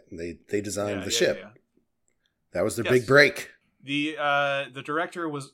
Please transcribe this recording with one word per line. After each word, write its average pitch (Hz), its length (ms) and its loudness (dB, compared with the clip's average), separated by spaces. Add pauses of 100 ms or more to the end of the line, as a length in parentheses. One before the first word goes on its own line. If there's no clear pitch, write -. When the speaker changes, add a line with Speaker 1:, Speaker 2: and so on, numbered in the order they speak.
(120)
Speaker 1:
They, 87 280 -10 (100)
they 104 120 0
designed 101 380 -4
Speaker 2:
Yeah, 101 60 -6
Speaker 1:
the 95 60 -6
Speaker 2:
yeah, - 60 0
Speaker 1:
ship. 120 240 2
Speaker 2:
yeah. - 80 -18 (1040)
Speaker 1:
That 87 100 0
was 107 120 -2
their 117 100 -2
Speaker 2:
Yes. 156 80 2
Speaker 1:
big 120 140 4
break. 139 420 6 (340)
Speaker 2:
The, 143 360 -4
uh, 143 540 0
the 135 80 -10
director 170 480 -6
was, 143 240 -10